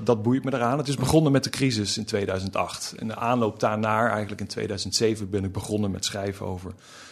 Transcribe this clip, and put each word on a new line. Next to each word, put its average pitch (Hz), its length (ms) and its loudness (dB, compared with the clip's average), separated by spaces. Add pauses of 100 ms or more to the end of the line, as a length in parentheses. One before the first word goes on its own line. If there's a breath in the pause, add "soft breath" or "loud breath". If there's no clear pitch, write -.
dat 110 180 4
boeit 127 200 2
me 135 100 -2
eraan. 131 240 2
Het 139 100 -2
is 139 80 0
begonnen 147 360 4
met 135 120 6
de 117 60 -4
crisis 110 480 0
in 110 80 -4
tweeduizend 95 500 -2
acht. - 440 -4
En 113 80 -6
de 110 80 -6
aanloop 117 440 0
daarnaar, 110 520 2
eigenlijk 104 300 -4
in 101 60 -6
tweeduizend 101 480 -4
zeven, 107 340 2
ben 98 140 0
ik 95 80 -2
begonnen 104 400 -2
met 92 140 -4
schrijven 98 400 -4
over 92 280 -8 (380 loud breath)